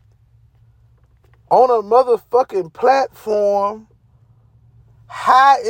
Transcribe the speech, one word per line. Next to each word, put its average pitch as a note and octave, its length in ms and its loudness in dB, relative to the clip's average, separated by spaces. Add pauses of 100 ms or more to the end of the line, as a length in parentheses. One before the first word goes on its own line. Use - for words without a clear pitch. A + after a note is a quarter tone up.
(1500)
on B3 200 2
a A3 160 -2
motherfucking A3+ 840 0
platform A3 1120 -4 (1200)
high C4+ 640 0